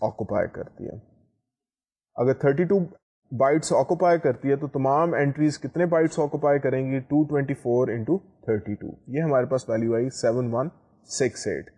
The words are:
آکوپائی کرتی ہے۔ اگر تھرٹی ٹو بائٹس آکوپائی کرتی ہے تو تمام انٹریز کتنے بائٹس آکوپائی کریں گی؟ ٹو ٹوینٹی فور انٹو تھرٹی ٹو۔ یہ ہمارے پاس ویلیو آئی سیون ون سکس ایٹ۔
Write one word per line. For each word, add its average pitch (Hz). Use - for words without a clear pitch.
آکوپائی 101
کرتی -
ہے۔ -
اگر 123
تھرٹی 139
ٹو 196
بائٹس 147
آکوپائی 170
کرتی 135
ہے 139
تو 127
تمام 139
انٹریز 143
کتنے 165
بائٹس 165
آکوپائی 147
کریں 131
گی؟ 135
ٹو 147
ٹوینٹی 143
فور 123
انٹو 117
تھرٹی 107
ٹو۔ -
یہ 135
ہمارے 139
پاس 131
ویلیو 113
آئی 123
سیون 120
ون 131
سکس -
ایٹ۔ 87